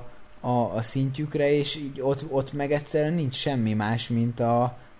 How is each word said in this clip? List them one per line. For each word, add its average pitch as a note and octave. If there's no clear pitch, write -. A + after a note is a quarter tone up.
a, B2
a A2+
szintjükre, C#3+
és C#3+
így C#3
ott, C#3
ott C3+
meg C#3+
egyszerűen D3+
nincs D3+
semmi A#2
más, G#2+
mint A#2+
a A#2+